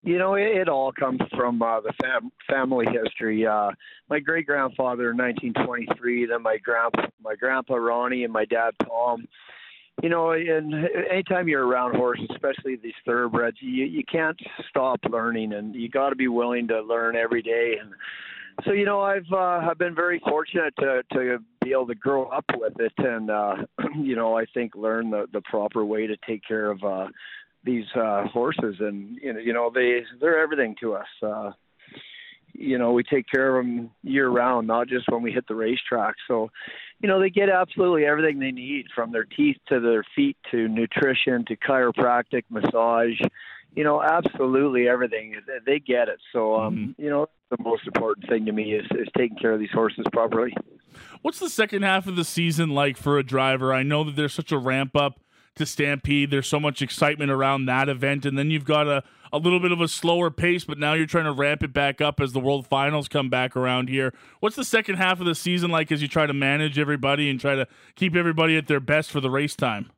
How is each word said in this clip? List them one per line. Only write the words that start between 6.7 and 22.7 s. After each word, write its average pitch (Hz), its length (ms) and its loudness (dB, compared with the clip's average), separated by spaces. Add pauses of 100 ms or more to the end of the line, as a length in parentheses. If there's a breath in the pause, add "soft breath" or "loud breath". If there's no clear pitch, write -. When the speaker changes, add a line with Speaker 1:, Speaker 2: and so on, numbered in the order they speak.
Speaker 1:
my 110 120 -6
grandpa 131 400 -2
Ronnie, 120 480 0
and 113 100 -4
my 107 120 0
dad 113 300 0 (100)
Tom. 117 420 -2 (760 loud breath)
You 170 80 -2
know, 165 220 2
and 160 420 0 (380)
anytime 180 380 0
you're 139 180 2
around 123 300 0
horses, 120 340 0
especially 135 460 -6
these 110 160 -14 (120)
thoroughbreds, 120 560 0
you, 131 240 -4
you 156 200 -4
can't 160 340 -2 (320)
stop 131 300 0 (100)
learning, 113 420 -2
and 107 220 -8
you 117 140 -6
gotta 135 260 0
be 127 140 0
willing 120 400 0
to 113 140 0
learn 117 340 0
every 117 260 2
day. 117 400 2
And 107 80 -18 (760 loud breath)
so, 196 60 0
you 202 140 4
know, 202 160 2
I've, 196 320 0
uh, 180 360 2
I've 165 100 -2
been 175 180 -2
very 175 240 2
fortunate 156 580 0
to, 131 240 2 (120)
to 123 240 0 (260)
be 127 80 0
able 131 160 2
to 117 80 -6
grow 131 300 0
up - 180 -4 (100)
with 113 240 -4